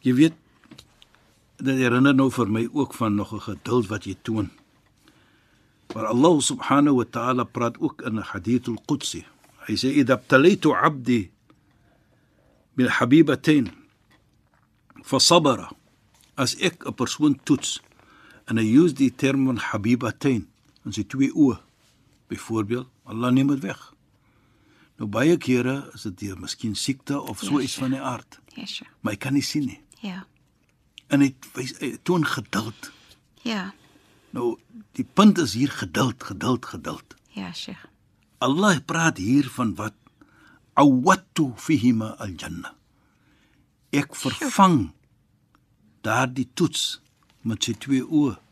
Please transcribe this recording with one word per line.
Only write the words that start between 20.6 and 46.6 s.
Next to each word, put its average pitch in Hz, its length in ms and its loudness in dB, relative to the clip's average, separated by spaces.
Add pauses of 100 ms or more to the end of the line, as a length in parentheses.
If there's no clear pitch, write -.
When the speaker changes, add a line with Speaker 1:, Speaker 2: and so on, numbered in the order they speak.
Speaker 1:
in 107 80 -10
sy 107 100 -6
twee 135 300 -2
oë, 135 240 4 (720)
byvoorbeeld, 113 580 -6 (180)
Allah 120 260 -2
neem 135 160 4
dit 139 120 0
weg. - 340 -12 (1040)
Nou, 110 120 -8
baie 135 280 2
kere 127 560 -2
is - 80 -18
dit 95 180 -12
deur 95 200 -12
miskien 101 360 -8
siekte 139 460 -6
of 107 180 -12
so 104 180 -2
Speaker 2:
Ja, 127 60 0
Speaker 1:
iets 131 100 -6
Speaker 2:
Sheikh. - 100 -10
Speaker 1:
van 131 80 -2
die 135 100 -4
aard. - 380 -10 (160)
Speaker 2:
Ja, - 100 -16
Sheikh. - 240 -14 (120)
Speaker 1:
Maar 110 120 -4
hy 101 40 -10
kan 135 160 -4
nie 143 80 2
sien 147 240 -4
nie. - 140 -10 (220)
Speaker 2:
Ja. 190 240 -12 (840)
Speaker 1:
En 143 140 2
hy 135 120 2 (200)
wys, 127 260 -10
hy 139 240 -8
toon 175 220 2
geduld. 110 680 -8 (520)
Speaker 2:
Ja. 202 300 -6 (580)
Speaker 1:
Nou, 120 260 -4 (340)
die - 220 -6
punt 196 240 8
is 139 160 0
hier 131 180 0
geduld, 110 520 -4
geduld, 113 420 -4
geduld. - 500 -14 (160)
Speaker 2:
Ja, 185 220 -12
Sheikh. - 320 -16 (540)
Speaker 1:
Allah 165 460 2
praat 165 320 -2
hier 127 320 0
van 113 260 -4
wat 107 180 -10 (840)
"Awattu 143 800 2
fihima 113 640 0
al-jannah." 85 540 -12 (1200)
Ek 143 220 -2
Speaker 2:
Sjoe. - 160 -4
Speaker 1:
vervang 185 600 2 (1120)
daardie 123 500 -2
toets - 480 -2 (420)